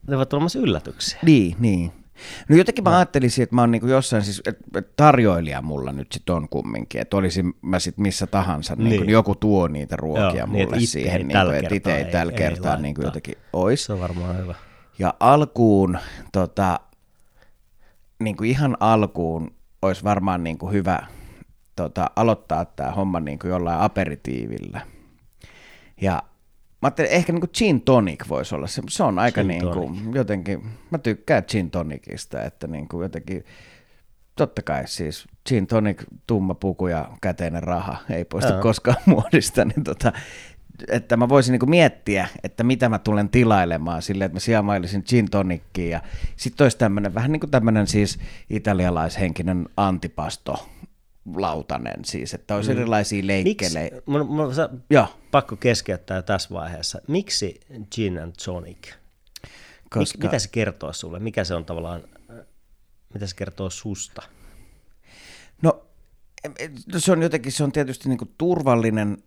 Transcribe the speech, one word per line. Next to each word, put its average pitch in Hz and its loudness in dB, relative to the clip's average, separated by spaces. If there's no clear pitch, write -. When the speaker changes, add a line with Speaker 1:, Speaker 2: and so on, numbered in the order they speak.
Speaker 1:
ne 139 -4
voivat 135 0
tulla 143 0
myös 175 0
yllätyksiä. - -2
Speaker 2:
Niin, 110 6
niin. 92 2
No 151 10
jotenkin 190 6
mä 180 4
Speaker 1:
No. 170 6
Speaker 2:
ajattelisin, 131 4
että 117 -2
mä 123 6
oon 117 6
niinku 117 0
jossain 127 2
siis, 98 -4
et, - -4
et 95 -6
tarjoilija 95 6
mulla 69 -6
nyt 69 -8
sit - -10
on 80 -2
kumminkin, 57 -6
että - -2
olisin 90 0
mä 90 -2
sit - -6
missä 98 -2
tahansa, 92 -2
niinku, 113 2
Speaker 1:
Niin. 104 4
Speaker 2:
niin 95 0
joku 107 6
tuo 98 4
niitä 73 -6
ruokia 78 -2
Speaker 1:
Joo, 90 2
niin, - -8
Speaker 2:
mulle 98 0
Speaker 1:
et 120 2
ite 120 4
Speaker 2:
siihen, 71 -2
Speaker 1:
ei 90 0
Speaker 2:
niinku, 71 -2
Speaker 1:
tällä 92 4
Speaker 2:
et 71 0
ite 82 -4
Speaker 1:
kertaa 87 0
Speaker 2:
ei 71 -2
Speaker 1:
ei, 85 -6
Speaker 2:
tällä 85 0
Speaker 1:
ei 76 -6
Speaker 2:
kertaa 80 0
niinku 76 -4
Speaker 1:
laittaa. - -2
Speaker 2:
jotenkin - -10
ois. 98 2
Speaker 1:
Se 107 -6
on 92 -4
varmaan 87 -4
hyvä. 92 -8
Speaker 2:
Ja 92 0
alkuun, 113 4
tota, 92 0
niinku 107 -4
ihan 131 2
alkuun 87 2
ois 95 0
varmaan 95 0
niinku 82 -6
hyvä, 95 0
tota, 87 -4
aloittaa 104 0
tää 69 -6
homma 98 -2
niinku 76 -6
jollain 85 -2
aperitiivillä. 65 -4
Ja 95 0
mä 135 0
ajattelin, 151 0
ehkä 170 2
niinku 170 -2
gin 175 4
tonic 107 2
voisi 67 -4
olla 71 -6
se, - -8
se - -2
on 101 2
aika 113 2
Speaker 1:
Gin 98 2
Speaker 2:
niinku 87 -2
Speaker 1:
tonic. 92 -6
Speaker 2:
jotenkin, 98 -2
mä 165 -4
tykkään 113 0
gin 92 -2
tonicista, 73 -8
että - -12
niinku 80 -8
jotenkin, 90 -8
totta - -2
kai 69 -4
siis - -8
gin 104 2
tonic, 107 0
tumma 95 0
puku 92 -2
ja 78 -2
käteinen 85 -4
raha, 87 -4
ei 87 -4
poistu 113 0
Speaker 1:
Joo. 95 0
Speaker 2:
koskaan 117 2
<laughs> 165 8
muodista, - 2
niin 143 -2
tota, - -2
että 117 0
mä 120 4
voisin 131 6
niinku 127 2
miettiä, 123 2
että 113 -4
mitä 123 2
mä 107 0
tulen 104 0
tilailemaan 85 2
silleen, 98 -2
että 85 -4
mä 95 -6
sijamailisin 101 0
gin 117 4
tonickia 90 -2
ja 82 -4
sit - -4
olisi - 4
tämmönen, 101 0
vähän 117 -2
niinku 151 -2
tämmönen 110 4
siis 104 0
italialaishenkinen 90 0
antipasto 85 -4
lautanen 69 -6
siis, - -8
että - -6
olisi 104 -2
Speaker 1:
Mm. 123 0
Speaker 2:
erilaisia 107 0
Speaker 1:
Miksi? 98 0
Speaker 2:
leikkele- 82 -8
Speaker 1:
Mun, 143 0
mun, 143 -4
sä, 160 0
Speaker 2:
Joo. 131 8
Speaker 1:
pakko 135 2
keskeyttää 95 -2
tässä - -2
vaiheessa. 82 -10
Miksi 151 -4
gin 92 -2
and 85 -10
tonic? 87 -12
Mik-, - -20
Speaker 2:
Koska - -2
Speaker 1:
mitä 160 0
se 98 -6
kertoo 98 -4
sulle? 85 -12
Mikä 107 -4
se 87 -4
on 82 -6
tavallaan, 85 -8
äh, - -20
mitä 101 -8
se 90 -10
kertoo 95 -8
susta? - -10
Speaker 2:
No, - 2
em, 147 -8
em, 151 -10
no 175 -2
se 180 2
on 165 4
jotenkin, 151 -2
se 151 -2
on 139 0
tietysti 135 -4
niinku 120 -2
turvallinen 117 2